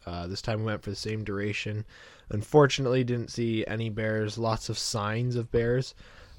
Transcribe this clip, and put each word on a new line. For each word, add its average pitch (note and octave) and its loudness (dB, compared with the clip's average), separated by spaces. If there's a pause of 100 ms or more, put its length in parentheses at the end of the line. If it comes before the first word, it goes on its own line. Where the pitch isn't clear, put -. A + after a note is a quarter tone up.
Uh, F2 -6
this F#2+ -6
time A2 -2
we A2 -2
went G#2+ -4
for G#2 -8
the G2 -6
same G#2+ -6
duration. G#2 -4 (460)
Unfortunately, C3 6
didn't A#2+ -2
see A2+ 0
any A2+ -2
bears, A2 -2
lots A2+ 0
of A2+ -4
signs A#2 -2
of A#2 -4
bears. A#2+ 2 (440)